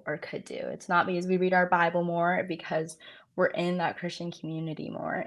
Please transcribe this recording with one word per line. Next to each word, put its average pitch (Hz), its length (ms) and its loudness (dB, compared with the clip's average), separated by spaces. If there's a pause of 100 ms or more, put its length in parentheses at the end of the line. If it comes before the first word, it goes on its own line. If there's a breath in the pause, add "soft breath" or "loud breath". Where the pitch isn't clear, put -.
or 151 100 -4
could - 280 -10
do. - 100 -12
It's - 340 -8
not 175 180 4
because 180 200 -2
we 185 100 2
read 180 160 4
our 180 140 6
Bible 175 360 4
more, 175 440 2
because 160 500 -4 (380 soft breath)
we're 185 120 4
in 175 320 0
that 165 180 0
Christian 175 340 -6
community 160 580 -6
more. - 260 -4 (120)